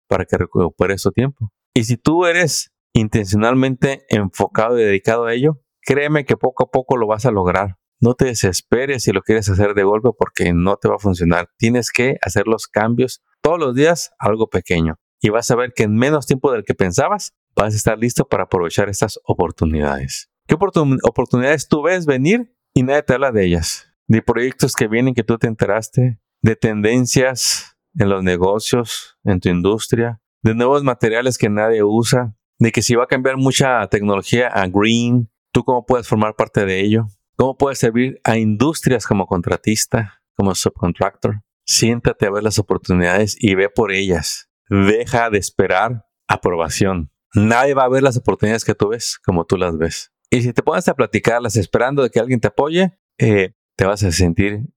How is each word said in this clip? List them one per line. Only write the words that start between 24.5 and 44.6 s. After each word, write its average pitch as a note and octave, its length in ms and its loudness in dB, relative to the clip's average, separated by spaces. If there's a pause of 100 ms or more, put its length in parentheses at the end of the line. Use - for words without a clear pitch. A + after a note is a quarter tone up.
que A2 140 -2
vienen B2 260 0
que A#2+ 80 -2
tú A2+ 160 -2
te - 80 0
enteraste, A2+ 760 -2 (220)
de A2+ 140 2
tendencias A#2+ 1200 0 (180)
en G2+ 140 2
los F#2+ 120 0
negocios, G2 1000 -2
en F#2+ 160 0
tu - 80 -2
industria, A2 720 0 (220)
de A2 120 2
nuevos C3 280 2
materiales A#2+ 560 0
que A2+ 100 0
nadie G#2+ 340 0
usa, A2+ 540 0 (220)
de A2+ 140 2
que A2 100 0
si A#2 140 0
va A#2+ 80 2
a - 20 -2
cambiar C3 320 -2
mucha C3 480 2
tecnología G#2 640 0
a G2 180 0
green, A#2 640 0 (220)
¿tú B2 120 0
cómo B2 220 -2
puedes A#2+ 220 0
formar G#2+ 260 0
parte G#2+ 320 0
de F#2+ 140 -2
ello? G#2+ 260 0 (300)
¿Cómo B2+ 200 0
puedes C#3 220 -2
servir B2 460 0
a A2+ 120 2
industrias A2+ 720 0
como G2 200 0
contratista, G2+ 960 -4 (140)
como G2 200 0
subcontractor? - 880 -4 (220)
Siéntate A#2 600 0
a G2 40 0
ver G#2 120 -2
las G#2+ 160 0
oportunidades F#2 800 0
y G2 160 2
ve F#2+ 160 2
por G#2 220 0
ellas. F#2+ 580 -4 (180)